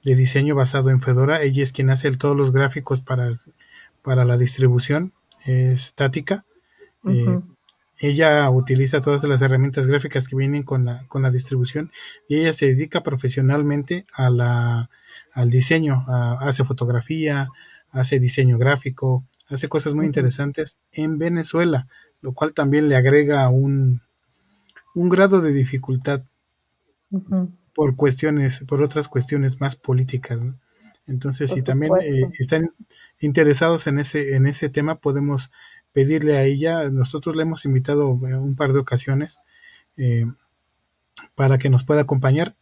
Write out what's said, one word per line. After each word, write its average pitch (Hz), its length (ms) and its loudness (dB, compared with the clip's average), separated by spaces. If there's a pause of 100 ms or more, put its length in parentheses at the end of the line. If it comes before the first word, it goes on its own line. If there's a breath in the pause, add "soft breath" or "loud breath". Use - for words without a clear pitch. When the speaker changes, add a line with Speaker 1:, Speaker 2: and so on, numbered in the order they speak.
Speaker 1:
de 131 120 4
diseño 139 400 2
basado 131 340 0
en 131 100 4
Fedora. 131 440 2
Ella 139 180 0
es 131 100 -2
quien 131 200 0
hace 131 160 -2
el, 131 100 -2
todos 143 180 0
los 135 160 2
gráficos 131 500 -2
para, 123 380 -4 (600 loud breath)
para 127 240 2
la 120 120 2
distribución, 131 760 0 (340)
eh, 127 280 2
estática. 139 720 -4 (640 soft breath)
Eh, 123 200 2
Speaker 2:
Ujú. - 160 0 (560)
Speaker 1:
ella 147 500 4
utiliza 131 520 2
todas 143 220 0
las 139 180 2
herramientas 131 460 2
gráficas 139 400 -2
que 135 80 -10
vienen 139 280 -2
con 131 220 -2
la, 123 220 -8
con 135 140 -4
la 131 100 2
distribución 127 600 -4 (360 loud breath)
y 147 100 0
ella 160 160 2
se 147 140 -2
dedica 156 360 0
profesionalmente 143 1080 -2
a 127 160 0
la, 120 600 0 (440 loud breath)
al 123 160 0
diseño, 139 460 2 (120)
a, 123 340 -2
hace 135 240 0
fotografía, 135 840 -4 (420 loud breath)
hace 131 280 0
diseño 127 380 2
gráfico, 131 680 -2 (240)
hace 139 220 -6
cosas 147 240 -2
muy 151 120 0
Speaker 2:
Ujú. 151 40 0
Speaker 1:
interesantes 143 680 -2 (140)
en 156 280 -4
Venezuela, 165 680 -2 (340 soft breath)
lo 131 120 -8
cual 151 200 -4
también 147 360 2
le 135 80 4
agrega 139 520 4
un, 135 520 2 (960)
un 175 140 0
grado 190 320 4
de 151 120 2
dificultad 131 680 -2 (880)
Speaker 2:
Ujú. 190 400 -4 (220)
Speaker 1:
por 139 220 0
cuestiones, 139 720 -2
por 143 140 -2
otras 147 260 -2
cuestiones 131 540 -2
más 139 140 -4
políticas, 127 680 -4
¿no? 131 140 -8 (520 soft breath)
Entonces, 131 440 -4
Speaker 2:
Por 139 80 -4
Speaker 1:
si 127 40 -4
también, 143 280 0
Speaker 2:
supuesto. 175 200 2 (160)
Speaker 1:
eh, - 120 -10
están 160 320 0 (480 soft breath)
interesados 156 680 2
en 139 120 0
ese, 139 360 -4
en 131 120 4
ese 147 220 -2
tema, 151 260 -2
podemos 143 560 -4 (420 loud breath)
pedirle 147 440 2
a 135 60 2
ella, 147 460 0
nosotros 143 460 -2
le 160 80 0
hemos 160 200 -4
invitado, 139 460 0 (180)
eh, 131 80 -4
un 135 200 -4
par 135 180 0
de 139 60 2
ocasiones, 135 600 -4 (580 soft breath)
eh, 117 280 0 (1080)
para 135 220 4
que 135 120 0
nos 127 140 4
pueda 151 180 2
acompañar. 143 600 0